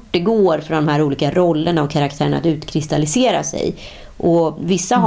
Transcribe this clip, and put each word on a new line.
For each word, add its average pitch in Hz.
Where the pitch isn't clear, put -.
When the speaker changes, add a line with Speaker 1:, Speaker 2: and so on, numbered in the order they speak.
Speaker 1:
det 180
går 180
för 160
de 151
här 147
olika 143
rollerna 170
och 143
karaktärerna 143
att 160
utkristallisera 156
sig. -
Och 165
vissa 180
Speaker 2:
Mm. -